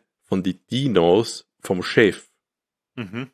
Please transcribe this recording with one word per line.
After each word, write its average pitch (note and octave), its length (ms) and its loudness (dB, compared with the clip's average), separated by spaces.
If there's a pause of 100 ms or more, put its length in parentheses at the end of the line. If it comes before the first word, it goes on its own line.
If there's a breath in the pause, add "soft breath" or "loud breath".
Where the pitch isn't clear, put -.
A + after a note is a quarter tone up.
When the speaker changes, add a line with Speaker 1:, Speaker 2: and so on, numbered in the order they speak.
(240)
Speaker 1:
von F#2+ 200 -4
die F#2 220 -6
Dinos G#2+ 840 0 (120)
vom F2+ 240 -6
Chef. - 440 2 (680)
Speaker 2:
Mhm. A#2 380 -12